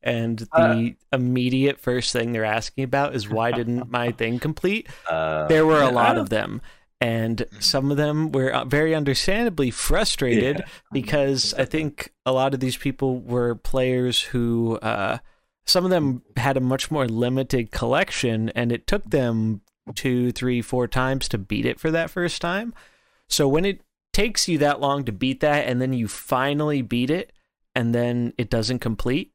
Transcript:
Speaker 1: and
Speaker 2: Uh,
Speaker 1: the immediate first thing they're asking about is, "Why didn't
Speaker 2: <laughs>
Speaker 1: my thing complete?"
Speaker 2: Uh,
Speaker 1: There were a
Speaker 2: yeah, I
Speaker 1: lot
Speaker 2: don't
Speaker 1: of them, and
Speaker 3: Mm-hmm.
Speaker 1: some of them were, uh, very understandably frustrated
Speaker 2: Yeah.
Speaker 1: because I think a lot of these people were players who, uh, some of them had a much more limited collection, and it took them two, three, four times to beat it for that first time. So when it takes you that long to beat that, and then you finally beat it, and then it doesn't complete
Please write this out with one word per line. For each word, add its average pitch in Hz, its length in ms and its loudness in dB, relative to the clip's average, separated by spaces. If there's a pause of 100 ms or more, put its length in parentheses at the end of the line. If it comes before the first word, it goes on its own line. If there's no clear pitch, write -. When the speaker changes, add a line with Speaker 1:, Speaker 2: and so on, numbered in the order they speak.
Speaker 1:
and 117 500 -2
Speaker 2:
Uh, 127 220 6
Speaker 1:
the 117 220 0 (160)
immediate 127 680 2
first 123 320 0
thing 120 200 -2
they're 110 120 -2
asking 110 400 -2
about 139 300 0
is, 104 140 -4
"Why 110 240 0
didn't 120 380 -2
Speaker 2:
<laughs> - 0 -
Speaker 1:
my 120 220 -2
thing 117 260 -2
complete?" 180 500 -2 (200)
Speaker 2:
Uh, 80 400 0
Speaker 1:
There 160 180 6
were 156 140 6
a 139 40 6
Speaker 2:
yeah, 131 40 4
I - 20 4
Speaker 1:
lot 117 240 4
Speaker 2:
don't 113 100 0
Speaker 1:
of 95 40 -10
them, 107 340 -2 (380)
and 113 380 0
Speaker 3:
Mm-hmm. - 220 -8
Speaker 1:
some 139 300 2
of 143 60 2
them 151 340 0
were, 131 240 0
uh, 127 100 0
very 147 300 2
understandably 156 760 0
frustrated 131 880 0
Speaker 2:
Yeah. - 60 -10 (260)
Speaker 1:
because 139 640 0
I 135 100 0
think 151 480 -6 (120)
a 131 80 0
lot 131 220 2
of 131 60 -4
these 127 160 -2
people 131 440 -2
were 120 360 -2
players 127 640 0
who, 117 600 0
uh, 107 360 -2 (480)
some 180 180 4
of 185 60 2
them 143 320 2 (140)
had 127 200 0
a 131 40 2
much 127 300 0
more 139 180 0
limited 123 640 0
collection, 117 800 0
and 120 200 -2
it 117 160 -2
took 202 240 0
them 113 520 0 (320)
two, 123 380 0
three, 123 300 -2
four 123 240 -2
times 131 440 0
to 117 80 -2
beat 107 280 -4
it 123 140 -4
for 160 100 0
that 165 200 0
first 175 300 -4
time. 202 320 -4 (560)
So 143 200 2
when 156 160 2
it 196 160 -2 (320)
takes 208 360 2
you 165 100 2
that 143 220 2
long 139 260 0
to 113 60 -4
beat 131 280 -2
that, 147 260 2
and 123 160 0
then 131 100 0
you 120 160 0
finally 143 760 0
beat 120 280 -2
it, 170 220 -2 (420)
and 117 200 0
then 120 440 0
it 117 120 -2
doesn't 120 300 0
complete 123 540 -2